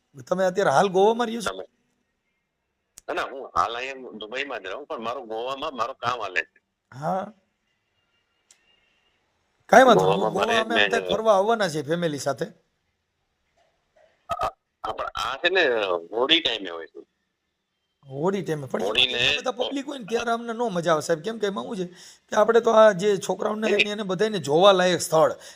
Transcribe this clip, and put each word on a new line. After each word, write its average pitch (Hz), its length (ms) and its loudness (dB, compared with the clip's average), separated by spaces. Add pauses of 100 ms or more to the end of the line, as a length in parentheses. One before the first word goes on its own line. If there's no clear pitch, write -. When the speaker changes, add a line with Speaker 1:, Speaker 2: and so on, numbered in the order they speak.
(280)
Speaker 1:
તમે 185 180 0
અત્યારે 180 260 2
હાલ 165 160 6
ગોવામાં 214 400 2
રહ્યો 226 140 -6
છો? 190 120 -4
Speaker 2:
તમે, 190 100 -12 (1400)
ના, 147 60 -6
ના, 170 100 -4
હું 123 320 -12
હાલ 101 200 0
અહીંયા 127 420 -10
દુબઈમાં 120 420 -8
જ 95 80 -14
રહું, 107 180 -10
પણ 139 160 -10
મારું 120 260 -8
ગોવામાં 131 480 -8
મારું 120 200 -6
કામ 120 260 -4
હાલે 92 200 -4
છે. - 180 -12 (320)
Speaker 1:
હા. 185 420 -6 (2250)
કાંઈ 240 180 6
વાંધો 226 180 6
નહીં. 190 140 2
Speaker 2:
ગોવામાં 202 180 -2
Speaker 1:
ગોવા 202 120 0
Speaker 2:
મારે 226 140 0
Speaker 1:
અમે 226 160 -2
Speaker 2:
મેં 208 100 4
Speaker 1:
અત્યારે 196 240 -2
ફરવા 214 240 2
આવવાના 202 360 2
છીએ 151 140 -4
ફેમિલી 156 360 -4
સાથે. 139 260 -4 (1800)
Speaker 2:
આ, - 180 -4 (360)
આ 110 80 -4
પણ - 140 -6 (100)
આ 120 220 -4
છે 175 120 -2
ને 185 160 2 (460)
હોળી 143 300 2
ટાઈમે 104 280 -6
હોય 82 180 -12
છે. - 120 -20 (1120)
Speaker 1:
હોળી 175 320 -2
ટાઈમે. 147 260 -6
પણ 208 120 -4
એમાં - 80 -2
Speaker 2:
હોળીને - 320 0
Speaker 1:
એટલા 240 320 0
બધા 233 160 -4
પબ્લિક 269 180 -6
હોય 285 140 -10
ને 214 60 -14
ત્યારે 233 260 -2
અમને 233 220 -4
નો 233 160 -4
મજા 175 220 -2
આવે 151 100 2
સાહેબ. 160 220 -2
કેમ 226 160 -6
કે 208 80 -2
એમાં 226 180 -6
શું 247 120 -8
છે 180 80 -4 (440)
કે - 60 -10
આપણે 226 260 6
તો 233 100 4
આ 220 200 8
જે 196 260 2
છોકરાઓને 214 500 -4
Speaker 2:
નહીં. 202 100 2
Speaker 1:
લઈને 208 140 2
એને 208 120 -6
બધાયને 190 360 -2
જોવાલાયક 180 640 6
સ્થળ, 156 320 4 (220)